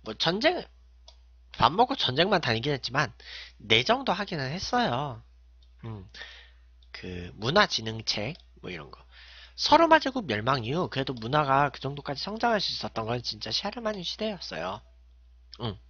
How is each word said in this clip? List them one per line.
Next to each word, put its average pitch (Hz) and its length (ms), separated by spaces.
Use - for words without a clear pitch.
뭐 110 120
전쟁, 254 500
밥 123 200
먹고 240 240
전쟁만 170 440
다니긴 120 320
했지만 131 400
내정도 127 560
하기는 170 380
했어요. 147 720
음, 107 240
그 90 420
문화진흥책 113 1000
뭐 - 80
이런 82 200
거. - 140
서로마 320 420
제국 254 280
멸망 113 380
이후 139 240
그래도 135 240
문화가 135 580
그 - 100
정도까지 143 420
성장할 220 380
수 - 120
있었던 113 340
건 120 160
진짜 110 280
샤르마니 208 540
시대였어요. 190 760
음. 107 160